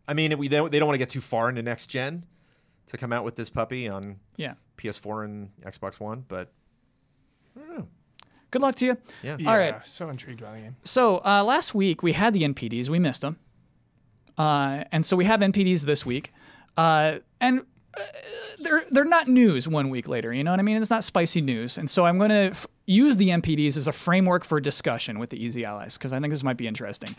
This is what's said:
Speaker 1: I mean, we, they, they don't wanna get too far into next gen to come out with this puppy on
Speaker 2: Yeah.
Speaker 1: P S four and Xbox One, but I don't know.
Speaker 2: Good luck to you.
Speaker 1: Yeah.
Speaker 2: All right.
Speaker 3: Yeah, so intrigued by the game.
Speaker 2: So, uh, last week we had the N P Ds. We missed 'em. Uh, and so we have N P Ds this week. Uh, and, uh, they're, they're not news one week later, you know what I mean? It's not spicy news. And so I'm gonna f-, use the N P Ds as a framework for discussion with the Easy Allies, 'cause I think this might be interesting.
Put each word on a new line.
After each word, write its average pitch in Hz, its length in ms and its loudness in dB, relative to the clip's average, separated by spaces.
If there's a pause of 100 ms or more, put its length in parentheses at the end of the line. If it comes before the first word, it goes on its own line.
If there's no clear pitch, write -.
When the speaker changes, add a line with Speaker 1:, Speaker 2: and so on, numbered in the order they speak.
Speaker 1:
I 147 60 -4
mean, 156 240 0
we, 143 100 -4
they, 147 200 2
they 147 100 2
don't 151 80 2
wanna 143 120 0
get 127 120 -4
too 131 100 -8
far 117 280 -2
into 123 140 -6
next 117 240 -8
gen 147 380 -8 (640)
to - 120 -16
come 120 140 -6
out 117 120 -2
with 117 120 -8
this 117 120 -8
puppy 120 400 -6
on 98 280 -10 (200)
Speaker 2:
Yeah. 139 180 -10 (220)
Speaker 1:
P - 120 -10
S 101 100 -6
four 107 260 -10
and 104 260 -12 (120)
Xbox 95 380 -12
One, 110 280 -10
but 92 240 -10 (1040)
I 247 40 -20
don't 311 180 -16
know. 190 100 -12 (640)
Speaker 2:
Good 262 120 0
luck 269 140 2
to - 80 -2
you. 254 120 2 (260)
Speaker 1:
Yeah. 131 100 -10 (140)
Speaker 2:
All 220 100 4
right. 165 180 2
Speaker 3:
Yeah, 107 80 -16
so - 280 -12
intrigued 123 320 -14
by 107 140 -16
the - 40 -16
game. 110 240 -16
Speaker 2:
So, 226 400 4
uh, 202 180 4
last 262 320 0
week 196 280 0
we 170 100 2
had 208 220 2
the 175 100 2
N 143 100 0
P 117 140 -8
Ds. 123 220 -4
We 165 80 0
missed 156 260 0
'em. 151 140 -8 (960)
Uh, 143 560 0
and 160 120 2
so 190 120 0
we 180 80 4
have 220 180 4
N 190 100 2
P 196 120 2
Ds 180 200 2
this 143 220 0
week. 131 260 -6 (440)
Uh, 156 420 4 (220)
and, 254 200 2 (360)
uh, - 40 -10 (640)
they're, 320 280 2
they're 277 140 6
not 330 240 4
news 214 400 6
one 147 220 0
week 127 180 -6
later, 117 240 -4
you 131 120 -2
know 165 60 0
what 185 100 2
I - 20 2
mean? 214 180 2
It's 214 100 -2
not 226 140 2
spicy 175 380 0
news. 120 360 -2
And 156 120 -6
so 175 160 4
I'm 175 120 4
gonna 214 160 4 (180)
f-, - 140 -8 (200)
use 240 300 6
the 185 140 6
N 170 120 2
P 160 140 0
Ds 147 220 2
as 135 80 -2
a 151 60 -2
framework 180 520 2
for 151 160 0
discussion 123 580 -2
with 120 120 -6
the 113 120 -10
Easy 117 220 -6
Allies, 104 340 -10
'cause 131 140 -8
I 131 80 -4
think 147 120 -2
this 143 100 -4
might 135 160 0
be 120 80 -6
interesting. 107 520 -8